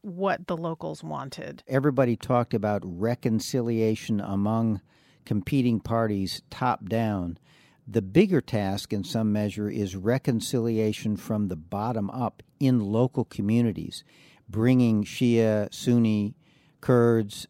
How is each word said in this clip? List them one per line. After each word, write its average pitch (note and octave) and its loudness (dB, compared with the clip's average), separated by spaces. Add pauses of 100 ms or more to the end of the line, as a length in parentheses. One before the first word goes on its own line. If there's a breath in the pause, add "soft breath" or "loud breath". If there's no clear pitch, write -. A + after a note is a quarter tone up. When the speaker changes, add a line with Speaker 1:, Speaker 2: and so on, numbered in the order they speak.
Speaker 1:
what F#3 -4
the F3+ -4
locals E3 -8
wanted. D3 -12
Speaker 2:
Everybody C3 2
talked A#2+ 0
about G#2 0
reconciliation A2 -2
among G#2 0 (460 soft breath)
competing A#2 0
parties G#2+ -2
top A#2+ -2
down. G#2 -2 (480 soft breath)
The A2 -2
bigger D#3 4
task G#2 -4
in G2+ -2
some A2 0
measure G#2 -2
is G2+ -4
reconciliation A2 0
from G#2 -2
the F2 -6
bottom G2+ -4
up A#2+ -6 (200)
in C3 4
local A2+ 2
communities, G#2 -2 (420 soft breath)
bringing A2+ 4
Shia, A2 2
Sunni, A2 2 (420 soft breath)
Kurds, A#2 2